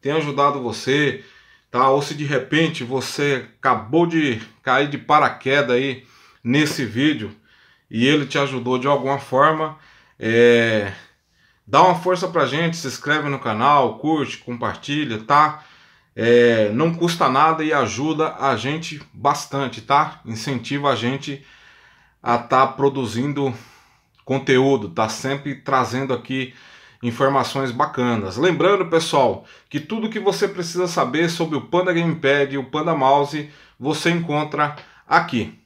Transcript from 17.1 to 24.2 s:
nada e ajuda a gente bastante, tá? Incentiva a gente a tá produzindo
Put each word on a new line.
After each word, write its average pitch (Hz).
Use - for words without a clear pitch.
nada 156
e 156
ajuda 143
a 131
gente 147
bastante, 139
tá? 147
Incentiva 131
a 123
gente 135
a 120
tá 131
produzindo 135